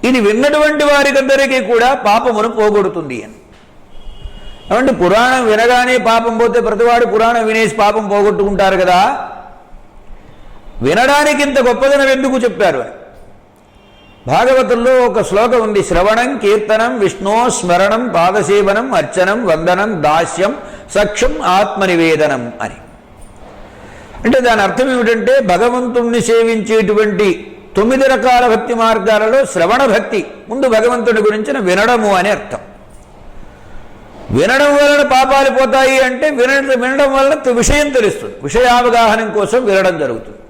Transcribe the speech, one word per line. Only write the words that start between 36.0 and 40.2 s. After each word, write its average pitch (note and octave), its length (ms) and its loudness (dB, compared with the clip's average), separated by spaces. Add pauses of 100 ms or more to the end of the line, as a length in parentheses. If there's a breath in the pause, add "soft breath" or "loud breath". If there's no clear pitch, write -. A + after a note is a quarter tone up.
విన-, C4+ 520 0
వినడం C4+ 320 0
వలన C4+ 200 2
తె-, C#4 200 -2
విషయం C#4+ 360 0
తెలుస్తుంది, G3 440 -4 (100)
విషయావగాహన A3+ 840 2
కోసం G#3 360 -2
వినడం F#3+ 340 0
జరుగుతుంది. B2 360 -8 (140)